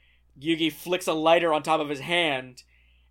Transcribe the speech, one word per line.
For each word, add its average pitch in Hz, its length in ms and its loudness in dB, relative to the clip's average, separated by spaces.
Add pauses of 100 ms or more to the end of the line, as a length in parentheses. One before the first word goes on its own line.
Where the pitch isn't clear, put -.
(400)
Yugi 160 320 0
flicks 180 360 -6
a 175 60 2
lighter 160 400 4
on 151 80 2
top 160 200 0
of 147 80 -6
his 143 100 -6
hand 139 640 -2 (480)